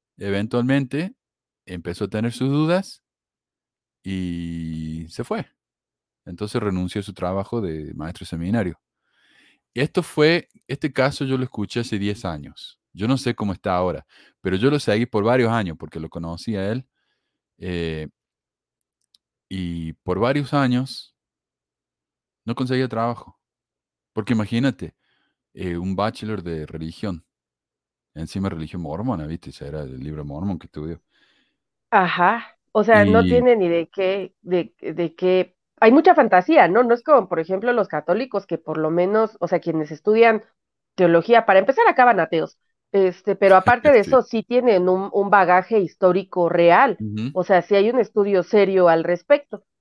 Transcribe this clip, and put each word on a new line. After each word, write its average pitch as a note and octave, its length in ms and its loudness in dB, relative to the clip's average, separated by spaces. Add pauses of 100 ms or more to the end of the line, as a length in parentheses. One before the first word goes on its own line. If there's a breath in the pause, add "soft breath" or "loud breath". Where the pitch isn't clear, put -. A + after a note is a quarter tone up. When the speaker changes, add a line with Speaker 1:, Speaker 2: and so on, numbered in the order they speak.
(180)
Speaker 1:
eventualmente B2 1000 -2 (520)
empezó F2+ 380 -8
a F#2+ 40 -10
tener A2+ 240 -4
sus C3 180 -4
dudas, D#3+ 520 -2 (1000)
y E2 1040 -8
se - 140 -12
fue. G#3+ 240 -8 (800)
Entonces G#2 360 -8
renunció F#2 400 -4
a - 20 -14
su F#2+ 100 -14
trabajo G2 480 -6
de D#2 340 -8
maestro D#2+ 300 -12
de - 40 -18
seminario. F2+ 500 -4 (920)
Esto D#3 300 -2
fue, D#3+ 460 0 (180)
este C#3 260 -6
caso C3+ 320 -2
yo C3 120 -2
lo B2+ 60 -4
escuché G#2 380 -8
hace A2+ 180 -6
diez G2+ 260 -4
años. - 540 -12 (140)
Yo G2+ 140 -6
no C3+ 100 0
sé A#2+ 180 -4
cómo G#2 180 -4
está F#2 220 -4
ahora, F2+ 300 -4 (360 soft breath)
pero F#2 140 -2
yo A2+ 140 -2
lo D3 100 -2
seguí A2 280 -2
por G#2 160 -4
varios A#2 280 0
años F#2+ 280 -4
porque D#2+ 200 -14
lo D#2+ 100 -10
conocí F2 460 -10
a G2 160 -6
él. B2+ 160 -8 (720)
Eh, E2 500 -8 (1400)
y E2+ 440 -8
por F2+ 260 -4
varios C3+ 340 -2
años C3 600 -4 (1300)
no A#2 100 -6
conseguía B2+ 320 -2
trabajo. A#2 520 -6 (760)
Porque A2 200 -4
imagínate, A2+ 640 -2 (580)
eh, F2 240 -8
un F#2 180 -6
bachelor G#2+ 480 -6
de E2 220 -8
religión, E2 600 -10 (880)
encima F#2+ 360 -8
religión E2 320 -10
mormona, E2 460 -6
¿viste? E2 240 -12
Ese C#2 160 -16
era D2+ 160 -10
el C2 160 -14
libro D2+ 260 -12
mormón D#2+ 340 -8
que - 80 -18
estudió. D#2 340 -12 (880)
Speaker 2:
Ajá. F#3+ 680 0 (140)
O G#3+ 120 2
sea, G#3 220 6
no G#3+ 160 6
Speaker 1:
Y F#3 80 2
Speaker 2:
tiene B3 260 4
ni F#3 140 0
de E3+ 200 -2
qué, F#3+ 520 -4
de, F3 400 -2
de D#3+ 340 -6
qué. F#3 400 0 (240)
Hay A3+ 120 6
mucha D#4+ 240 6
fantasía, G#3 520 4
¿no? G#3 160 2
No A#3 120 2
es A#3+ 80 -8
como, - 260 4
por E3 100 -2
ejemplo, F#3+ 340 -4
los G#3+ 140 0
católicos G3 600 -4
que E3+ 100 -4
por D#3 200 -10
lo D#3 120 -2
menos, G3+ 500 0
o F3 80 -4
sea, E3+ 120 -2
quienes D#3 320 -4
estudian A3 520 2 (520)
teología, F3+ 500 4
para F#3+ 140 6
empezar, C4+ 280 2
acaban B3 320 4
ateos. D#3+ 380 -4 (340)
Este, F#3+ 440 0
pero F#3+ 200 6
aparte A#3+ 360 4
de A3 120 6
Speaker 1:
<laughs> - 0 -
Sí. - 60 -6
Speaker 2:
eso, C4 140 4
sí A3 200 -6
tienen A3+ 460 2
un, F#3+ 240 0
un G3 160 0
bagaje F#3 500 4
histórico F3+ 720 0
real. E3+ 500 4
Speaker 1:
Ujú. G#2+ 340 -6
Speaker 2:
O F3+ 100 -2
sea, F#3 180 4
sí - 140 -2
hay G3+ 140 4
un B3 100 0
estudio G3+ 440 0
serio F#3+ 460 4
al E3 140 2
respecto. G3 600 -2 (180)